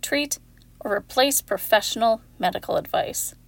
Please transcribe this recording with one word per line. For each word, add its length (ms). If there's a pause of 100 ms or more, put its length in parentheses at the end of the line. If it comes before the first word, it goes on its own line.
treat, 380 (400)
or 160
replace 440
professional 800 (180)
medical 380
advice. 580 (120)